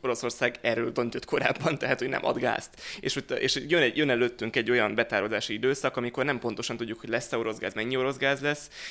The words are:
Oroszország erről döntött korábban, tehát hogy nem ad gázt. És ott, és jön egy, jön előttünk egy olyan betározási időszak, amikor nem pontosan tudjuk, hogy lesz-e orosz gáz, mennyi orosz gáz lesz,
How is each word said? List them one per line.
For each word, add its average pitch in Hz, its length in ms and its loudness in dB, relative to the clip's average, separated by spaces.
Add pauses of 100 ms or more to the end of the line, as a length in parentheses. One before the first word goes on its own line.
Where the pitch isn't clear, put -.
Oroszország 120 600 0
erről 120 300 2
döntött 120 340 -2
korábban, 147 520 0
tehát 127 220 0
hogy 131 100 -2
nem - 160 -2
ad - 140 2
gázt. - 300 0 (300)
És - 160 -4
ott, - 160 -6
és 131 360 0
jön 165 140 6
egy, 123 160 4
jön 147 120 4
előttünk 120 460 2
egy 117 160 2
olyan 107 240 4
betározási 107 580 0
időszak, 127 440 2
amikor 120 280 -2
nem 135 140 0
pontosan 117 380 -4
tudjuk, 113 220 -6
hogy 113 100 -10
lesz-e 117 280 0
orosz 113 200 -2
gáz, 98 160 -6
mennyi 120 240 -2
orosz 131 200 0
gáz 139 240 0
lesz, 147 280 -2 (220)